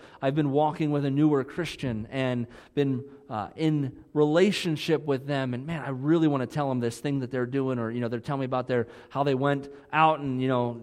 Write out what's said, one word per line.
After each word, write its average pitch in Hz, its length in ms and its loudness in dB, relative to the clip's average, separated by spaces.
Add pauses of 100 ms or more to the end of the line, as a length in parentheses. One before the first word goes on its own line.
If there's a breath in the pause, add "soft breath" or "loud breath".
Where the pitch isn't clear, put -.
(220 loud breath)
I've 139 120 0
been 151 160 2
walking 151 400 2
with 143 140 0
a 139 60 0
newer 143 340 4
Christian 127 640 -6
and 127 360 -2 (280 loud breath)
been, 135 300 0 (240 loud breath)
uh, 107 280 -6
in 151 480 0 (100)
relationship 156 920 2
with 139 220 -2
them, 135 280 -2
and 131 120 -8
man, 160 180 -6
I 139 60 -6
really 151 380 4
want 139 140 0
to 120 40 -4
tell 143 220 -2
them 127 120 0
this 117 180 -2
thing 139 220 -2
that 123 100 -6
they're 127 160 -2
doing, 131 320 -2
or, 113 120 -2
you 120 100 -4
know, 120 80 -2
they're 117 120 -4
telling 139 200 -4
me 135 60 -2
about 127 200 -2
their, 120 200 2 (240 loud breath)
how 139 120 -2
they 139 120 2
went 139 340 0 (240 loud breath)
out 156 280 4
and, 131 220 -2
you 131 60 0
know, 120 340 0